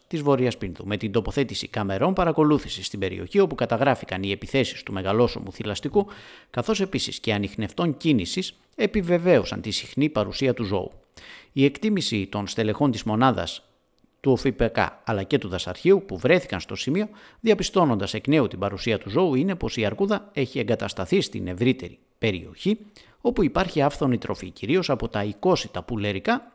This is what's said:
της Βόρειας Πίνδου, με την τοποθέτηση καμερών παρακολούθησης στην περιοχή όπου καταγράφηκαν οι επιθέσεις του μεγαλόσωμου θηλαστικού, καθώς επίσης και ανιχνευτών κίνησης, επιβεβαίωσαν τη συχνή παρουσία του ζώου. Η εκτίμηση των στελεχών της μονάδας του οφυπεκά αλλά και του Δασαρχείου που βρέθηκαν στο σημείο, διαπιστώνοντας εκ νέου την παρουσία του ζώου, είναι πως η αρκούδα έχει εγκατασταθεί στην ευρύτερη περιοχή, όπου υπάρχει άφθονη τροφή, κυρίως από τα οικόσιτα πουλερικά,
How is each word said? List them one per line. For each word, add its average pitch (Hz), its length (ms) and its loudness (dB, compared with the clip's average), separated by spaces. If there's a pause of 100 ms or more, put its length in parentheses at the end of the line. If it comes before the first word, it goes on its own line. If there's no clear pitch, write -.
της 156 140 -4
Βόρειας 127 340 2
Πίνδου, 95 300 -8
με 101 100 -2
την 101 160 -4
τοποθέτηση 117 560 -2
καμερών 104 460 0
παρακολούθησης 151 720 2
στην - 120 -8
περιοχή 92 400 -2
όπου 185 160 4
καταγράφηκαν 117 680 0
οι 98 80 -2
επιθέσεις - 520 -2
του - 100 -10
μεγαλόσωμου 98 600 0
θηλαστικού, 110 540 -2 (440)
καθώς 196 300 -2
επίσης - 400 -2
και 110 120 0
ανιχνευτών 110 640 -2
κίνησης, 123 580 0 (220)
επιβεβαίωσαν 170 840 2
τη 107 100 -6
συχνή - 380 -2
παρουσία 120 460 0
του 120 100 -4
ζώου. 95 260 -2 (600)
Η 139 120 4
εκτίμηση 139 640 2
των 101 200 -4
στελεχών 110 440 2
της 110 120 -4
μονάδας 110 600 0 (580)
του 135 120 4
οφυπεκά 113 720 0
αλλά 104 180 0
και 131 160 0
του 104 100 -2
Δασαρχείου 95 580 2
που 95 120 -8
βρέθηκαν 131 420 2
στο - 140 -12
σημείο, 180 340 -2 (320)
διαπιστώνοντας 170 720 2
εκ 110 140 -6
νέου 143 200 4
την 92 100 -8
παρουσία 101 400 -2
του 101 120 -10
ζώου, 151 240 2
είναι 175 200 0
πως 127 220 -6
η 113 80 0
αρκούδα 196 480 -2
έχει 135 260 -2
εγκατασταθεί 107 600 0
στην - 260 -6
ευρύτερη 92 520 -2 (200)
περιοχή, 95 600 -2 (440)
όπου - 200 0
υπάρχει 175 400 0
άφθονη 135 360 2
τροφή, 92 320 -6
κυρίως 135 400 -2
από 123 180 0
τα 104 160 -2
οικόσιτα 104 580 0
πουλερικά, 104 720 -2